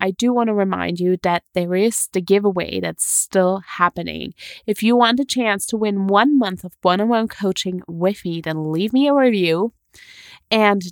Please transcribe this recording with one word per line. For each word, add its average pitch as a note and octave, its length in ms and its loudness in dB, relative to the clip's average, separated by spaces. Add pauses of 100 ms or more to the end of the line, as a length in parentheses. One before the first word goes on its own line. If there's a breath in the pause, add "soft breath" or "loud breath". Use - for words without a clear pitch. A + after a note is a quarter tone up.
I F#3+ 100 0
do A#3 220 0
want A#3+ 160 2
to G#3+ 60 0
remind F#3 440 -2
you F3+ 240 2
that F3 220 -2 (100)
there F3 200 -2
is G#3+ 380 0
the F#3 80 -2
giveaway F#3+ 600 0
that's E3 240 -6
still F#3+ 560 0
happening. E3+ 760 -4 (320 loud breath)
If G#3+ 160 -2
you A#3 140 4
want A#3+ 240 4
a C#4 40 -2
chance A3 420 -2
to A3+ 100 -4
win G3+ 320 -2
one A3+ 280 4
month F#3+ 280 0
of F3+ 180 -16
one-on-one A3 460 2
coaching F#3 580 -4
with F3 380 -2
me, E3 160 -4
then D#3 320 -4
leave G3 200 0
me C4+ 140 4
a C#4+ 80 4
review G#3 580 2 (800 loud breath)
and G3+ 420 4